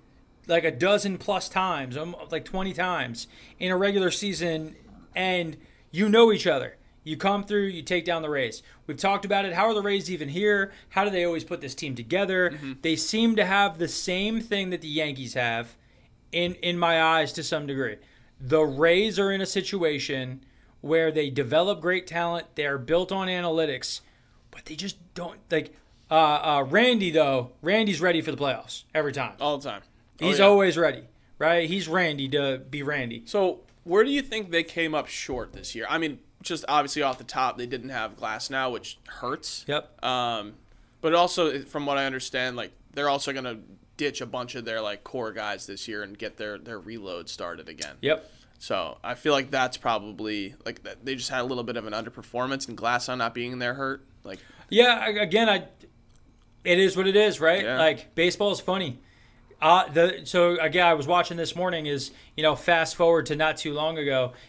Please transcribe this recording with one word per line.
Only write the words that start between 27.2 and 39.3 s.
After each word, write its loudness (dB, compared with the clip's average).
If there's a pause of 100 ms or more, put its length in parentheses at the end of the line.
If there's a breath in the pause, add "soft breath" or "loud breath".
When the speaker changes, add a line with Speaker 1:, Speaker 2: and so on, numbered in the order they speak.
Speaker 1:
Randy's 2
ready 4
for -4
the -6
playoffs -4 (100)
every 0
time. -6
Speaker 2:
All 0
the -10
time. -10 (400)
Oh, 0
Speaker 1:
He's 4
Speaker 2:
yeah. 8
Speaker 1:
always 6
ready, 0 (360 soft breath)
right? 2
He's -4
Randy 0
to -2
be -8
Randy. -4
Speaker 2:
So 0 (240)
where 6
do 2
you 0
think -8
they 2
came -2
up -2
short -8
this -14
year? -8
I 0
mean, -4 (220)
just -6
obviously 0
off 0
the -18
top, -2
they -8
didn't -8
have -6
Glasnow, -4
which -12
hurts. -8